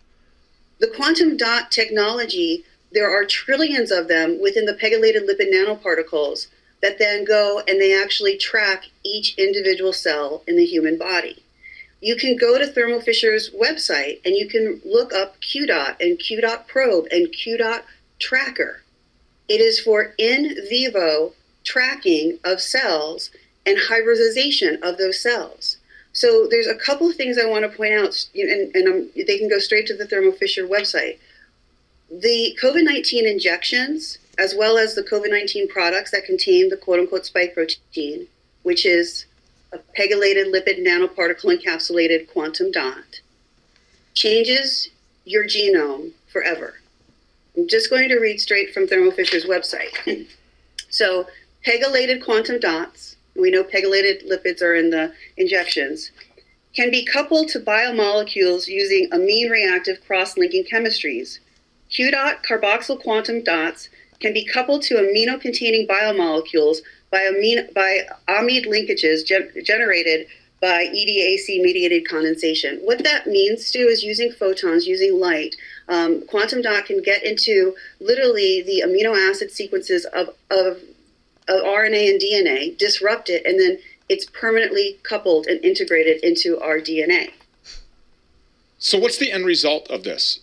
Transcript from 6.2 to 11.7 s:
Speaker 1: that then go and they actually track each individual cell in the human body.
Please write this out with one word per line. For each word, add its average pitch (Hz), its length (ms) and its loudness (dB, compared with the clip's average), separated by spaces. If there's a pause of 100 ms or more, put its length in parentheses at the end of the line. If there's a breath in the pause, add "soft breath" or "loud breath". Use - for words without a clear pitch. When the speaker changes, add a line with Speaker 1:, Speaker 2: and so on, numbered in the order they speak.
Speaker 1:
that 196 160 0
then 208 280 0
go 208 420 2
and 190 120 2
they 190 200 6
actually 196 380 0
track 196 480 -2 (180)
each 208 340 -6
individual 190 560 0
cell 151 540 -4
in 170 80 0
the 175 100 6
human 165 320 0
body. 175 460 -6 (580 loud breath)